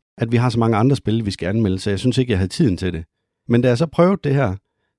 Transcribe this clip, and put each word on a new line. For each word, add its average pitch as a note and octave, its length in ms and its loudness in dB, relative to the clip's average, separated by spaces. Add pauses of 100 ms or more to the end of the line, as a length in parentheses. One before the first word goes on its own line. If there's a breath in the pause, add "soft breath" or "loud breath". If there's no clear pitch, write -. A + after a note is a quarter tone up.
(180)
at A#2 140 -4
vi A#2+ 60 2
har B2 120 2
så A#2 100 -2
mange A2+ 180 2
andre C3 180 4
spil, A2 300 -2
vi G2 60 -2
skal - 160 -8
anmelde, G2 320 0
så - 100 -4
jeg G2 100 -2
synes B2+ 180 0
ikke, B2 140 0
jeg F#2 80 2
havde F#2 100 0
tiden G2+ 280 0
til F2+ 160 -4
det. E2 100 -8 (440)
Men A#2+ 140 2
da B2+ 60 0
jeg A#2+ 100 2
så E3 80 0
prøvede F3 380 2
det C#3 120 0
her, A2 200 0 (440)